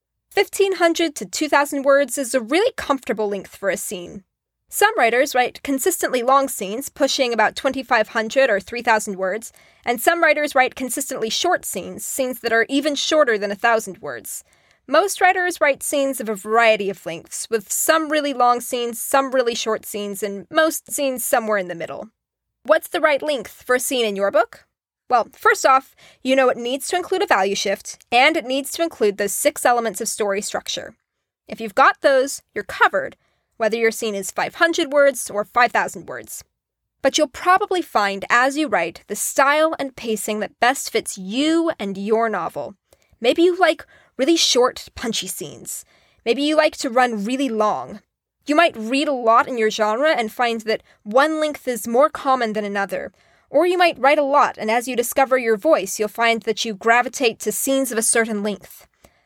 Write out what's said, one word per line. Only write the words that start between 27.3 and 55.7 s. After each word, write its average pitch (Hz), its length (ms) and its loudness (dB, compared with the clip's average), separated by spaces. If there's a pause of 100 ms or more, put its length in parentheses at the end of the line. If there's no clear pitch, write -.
shift, - 560 -6
and 269 260 4
it 214 80 -2
needs 269 260 -4
to - 100 -8
include 220 360 0
those 202 160 -4
six - 320 -2
elements 233 340 0
of 220 80 -6
story 202 340 -2
structure. - 540 -8 (520)
If - 120 -14
you've 220 160 -10
got 311 260 4
those, 277 400 2 (140)
you're 208 80 -6
covered, - 540 0 (460)
whether 220 140 0
your 226 140 2
scene 220 220 -6
is 196 160 -6
five - 260 -4
hundred 330 360 2
words 277 380 2
or 208 160 -4
five 240 260 2
thousand 175 380 -4
words. 123 340 -14 (580)
But 269 160 0
you'll 302 120 2
probably 381 520 0
find, 202 480 -2
as 262 280 2
you 311 100 0
write, 175 400 -2
the 202 80 -8
style 240 640 2
and 269 160 -6
pacing 214 460 -4
that - 180 -10
best - 320 0
fits - 260 -4
you 302 640 0
and 196 180 -6
your 220 300 0
novel. 170 480 -6 (460)
Maybe 302 220 4
you 359 120 4
like 330 300 2 (320)
really 277 180 2
short, - 600 0
punchy 214 320 -6
scenes. - 580 -12 (400)
Maybe 240 180 0
you 302 140 2
like 311 220 2
to 285 100 -4
run 233 340 0
really 262 240 -2
long. 208 540 -2 (440)
You 285 80 -2
might 330 220 4
read 254 320 -2
a 294 60 -2
lot 240 340 4
in 254 100 -6
your 220 140 2
genre 220 380 0
and 240 200 0
find 233 320 -2
that 220 220 -4 (200)
one 285 360 2
length 302 260 -4
is 240 220 -4
more 262 220 4
common 254 420 0
than 208 140 -4
another. 196 480 -6 (360)
Or 302 160 2
you 359 120 0
might 339 200 2
write 285 220 4
a 294 40 2
lot, 269 340 2
and 220 120 -4
as 240 200 -2
you 247 80 -4
discover 254 400 2
your 226 180 2
voice, 214 440 0